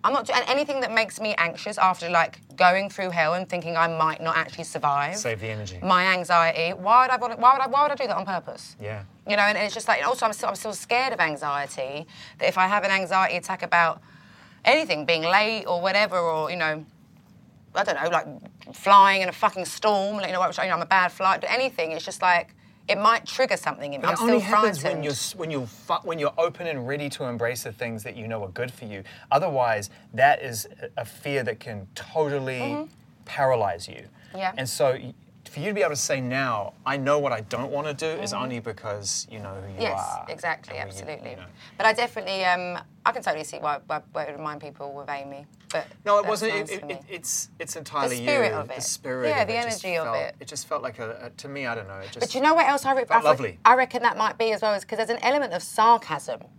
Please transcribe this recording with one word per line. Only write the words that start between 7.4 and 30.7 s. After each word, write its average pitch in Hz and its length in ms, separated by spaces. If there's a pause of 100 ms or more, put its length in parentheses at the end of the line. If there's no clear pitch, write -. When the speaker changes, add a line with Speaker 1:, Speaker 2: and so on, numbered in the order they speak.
Speaker 1:
would 269 80
I, 269 60
why 277 140
would 294 100
I - 40
do 269 100
that 202 100
on 185 100
purpose? 165 520
Speaker 2:
Yeah. 104 240 (240)
Speaker 1:
You 208 100
know, 208 80
and, 208 120
and 190 80
it's 202 100
just 220 140
like, 143 180
also 247 200
I'm 214 80
still, 214 160
I'm 202 40
still 196 200
scared 254 400
of 196 60
anxiety, 143 880 (320)
that - 100
if 180 100
I 185 100
have 208 160
an 196 80
anxiety 190 460
attack 180 240
about 170 380 (640)
anything, 233 420
being 165 160
late 208 420
or 175 160
whatever, 190 380
or, 160 320
you 180 60
know, 156 280 (880)
I 202 100
don't 147 180
know, 165 80
like, 165 160 (480)
flying 196 480
in 185 60
a 175 40
fucking 190 320
storm, 202 540
like, 196 100
you 151 40
know, 185 140
which, - 120
you - 80
know, 185 80
I'm 170 80
a 214 40
bad 180 260
flight, 190 280
but - 100
anything, 226 420
it's 165 120
just - 180
like, 175 320 (340)
it 196 100
might 220 280
trigger 254 300
something 143 380
in 135 60
me. 120 60
Speaker 2:
But 151 40
Speaker 1:
I'm 170 40
Speaker 2:
it 165 60 (120)
only 240 80
Speaker 1:
still 202 160
Speaker 2:
happens 214 240
Speaker 1:
frightened. 143 200
Speaker 2:
when 143 40
you're 147 80
s-, - 220
when 165 160
you're 135 160
fu-, - 280 (100)
when 165 160
you're 147 180
open 170 300
and 135 180
ready 143 240
to 143 140
embrace 120 400
the 120 80
things 113 320
that 113 120
you 110 120
know 113 160
are 95 40
good 120 240
for - 120
you. 104 180 (300)
Otherwise, 127 580 (240)
that 135 260
is 120 280 (280)